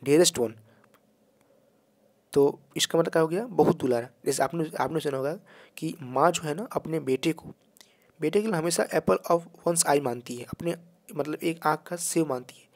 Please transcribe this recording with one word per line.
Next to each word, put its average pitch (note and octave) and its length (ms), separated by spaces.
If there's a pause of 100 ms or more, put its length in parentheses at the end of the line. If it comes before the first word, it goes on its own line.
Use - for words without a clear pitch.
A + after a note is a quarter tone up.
dearest E3 340
one, A2 140 (1800)
तो C#3 280 (160)
इसका E3+ 220
मतलब E3+ 140
क्या E3 100
हो D#3+ 60
गया, G3 180
बहुत E3+ 300
दुलारा। B2 320 (180)
जैसे C#3 160
आपने, D#3+ 280 (100)
आपने C#3+ 200
सुना C#3 160
होगा C#3 180 (420)
कि D#3+ 260
माँ C3 280
जो E3 120
है D3+ 120
ना G#3+ 180
अपने D#3+ 280
बेटे C3 320
को, - 220 (640)
बेटे D#3+ 200
के A3 80
लिए G3 80
हमेशा E3+ 320
apple F#3 300 (120)
of E3+ 120 (260)
one's E3+ 180
eye D3 160
मानती B2 340
है, B2 80
अपने E3+ 300 (420)
मतलब D3 260
एक E3 240
आँख D#3 200
का F3 100
सेव E3 320
मानती B2+ 260
है। - 220